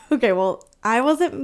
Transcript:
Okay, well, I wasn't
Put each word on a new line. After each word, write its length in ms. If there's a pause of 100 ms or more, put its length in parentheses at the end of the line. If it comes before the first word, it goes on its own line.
(120)
Okay, 200
well, 320 (200)
I 160
wasn't 440